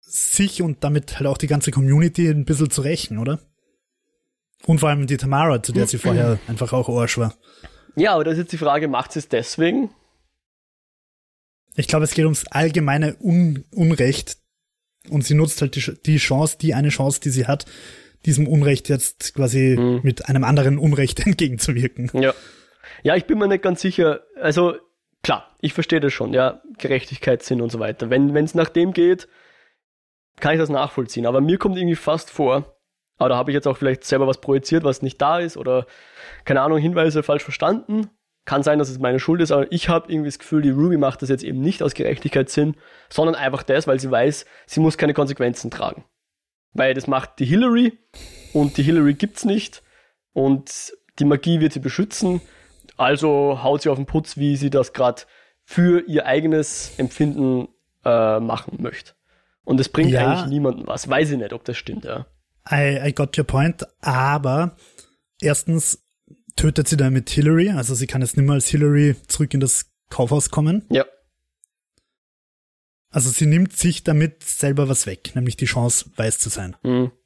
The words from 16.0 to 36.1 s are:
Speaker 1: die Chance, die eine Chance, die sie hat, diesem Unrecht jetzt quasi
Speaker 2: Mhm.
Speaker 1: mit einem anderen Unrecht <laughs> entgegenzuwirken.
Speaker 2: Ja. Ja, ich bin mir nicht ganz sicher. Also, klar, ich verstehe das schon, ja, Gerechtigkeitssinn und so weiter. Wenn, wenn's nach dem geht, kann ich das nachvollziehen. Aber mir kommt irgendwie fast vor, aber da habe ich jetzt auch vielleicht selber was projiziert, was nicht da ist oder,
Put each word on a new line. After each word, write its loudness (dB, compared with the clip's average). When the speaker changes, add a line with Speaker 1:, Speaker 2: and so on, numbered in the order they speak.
Speaker 1:
die 2
Chance, 0
die 0
eine 2
Chance, -2
die -4
sie 0
hat, -2
diesem 4
Unrecht 2
jetzt -4
quasi 2
Speaker 2:
Mhm. 2
Speaker 1:
mit -2
einem 2
anderen 2
Unrecht 2
<laughs> 0
entgegenzuwirken. -2
Speaker 2:
Ja. 2
Ja, 2
ich -2
bin 0
mir 2
nicht 0
ganz -2
sicher. 2
Also, 2
klar, -6
ich -4
verstehe 0
das 0
schon, -6
ja, 2
Gerechtigkeitssinn -2
und -4
so -6
weiter. -6
Wenn, 2
wenn's 0
nach 2
dem 2
geht, 2
kann 2
ich 2
das 0
nachvollziehen. -4
Aber 2
mir 2
kommt -2
irgendwie 0
fast -4
vor, -2
aber 0
da 2
habe -2
ich -2
jetzt 0
auch 0
vielleicht -2
selber 2
was 0
projiziert, 0
was 0
nicht -6
da 2
ist -6
oder, -2